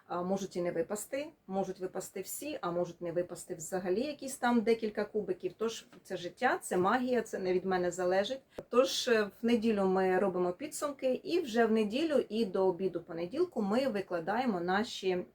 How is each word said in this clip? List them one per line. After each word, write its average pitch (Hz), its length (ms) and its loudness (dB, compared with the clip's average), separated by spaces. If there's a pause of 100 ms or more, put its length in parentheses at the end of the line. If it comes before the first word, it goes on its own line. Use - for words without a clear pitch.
а, 175 160 -4
можуть 190 340 -2
і 175 60 0
не 175 80 0
випасти, 208 560 -4 (200)
можуть 190 340 -4
випасти 185 400 -8
всі, 285 400 -8
а 175 100 -4
можуть 170 300 -2
не 175 120 -4
випасти 175 420 -4
взагалі 185 460 -2
якісь 269 360 -6
там 240 240 2
декілька 220 440 0
кубиків, 185 540 -4
тож 226 280 -4 (160)
це 190 140 -6
життя, 247 460 0
це - 140 -2
магія, 240 460 2
це - 160 -6
не 185 140 0
від 180 120 2
мене 180 260 0
залежить. 190 500 0 (300)
Тож, 262 380 2
е, 220 140 6
в 208 240 -4
неділю 220 380 4
ми 185 340 4
робимо 180 340 2
підсумки, 277 600 -4
і 320 260 0
вже 233 260 2
в 214 60 2
неділю 233 560 2
і 220 160 0
до 190 220 2
обіду 175 340 0
понеділку 180 640 -4
ми 233 260 2
викладаємо 196 720 -2
наші, 190 500 0
е, 180 140 0 (100)